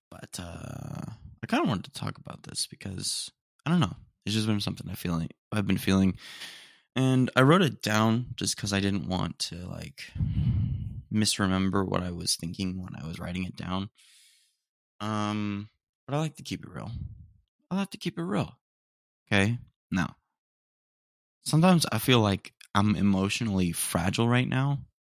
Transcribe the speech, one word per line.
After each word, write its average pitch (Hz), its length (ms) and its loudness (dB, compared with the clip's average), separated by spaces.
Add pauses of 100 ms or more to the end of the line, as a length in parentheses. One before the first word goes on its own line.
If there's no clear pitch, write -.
but, - 300 -14
uh, - 600 -10 (420)
I - 40 -8
kinda 285 200 0
wanted 104 180 -2
to - 140 -16
talk 107 180 -6
about - 260 -16
this - 240 -6
because, - 640 -8 (340)
I 147 60 0
don't 175 80 4
know, 113 160 2 (300)
it's 101 100 0
just 110 120 0
been 104 140 0
something - 280 -6
I 90 60 -8
feel 87 220 -4
like 82 180 -4 (160)
I've 104 160 -2
been 95 100 0
feeling. 95 400 4 (800)
And 131 400 4
I 127 60 8
wrote 156 200 8
it 123 200 0
down 110 540 2
just - 220 -4
'cause 101 160 -4
I 98 60 2
didn't 98 280 0
want 90 320 -2
to, 87 280 -8
like, 85 440 -14 (1000)
misremember 98 720 2
what 95 200 -2
I 90 80 -6
was 85 240 -4
thinking 92 460 -6
when 92 140 -12
I 67 120 -12
was 85 120 -10
writing 87 240 -6
it 90 120 -8
down. 95 340 -6 (1120)
Um, 104 680 -2 (360)
but 135 100 -4
I 147 40 0
like 156 180 -4
to - 60 -18
keep - 200 -8
it - 60 -16
real. - 220 -10 (760)
I 175 60 -4
like 196 160 -4
to - 60 -12
keep - 200 -6
it 180 60 -6
real. 185 360 -2 (680)
Okay? 107 320 2 (300)
Now, - 260 -2 (1300)
sometimes 165 480 6
I 110 80 0
feel 123 200 6
like 101 340 2 (220)
I'm 104 200 4
emotionally 95 760 2
fragile 90 560 0
right 123 200 4
now. 135 380 -2 (200)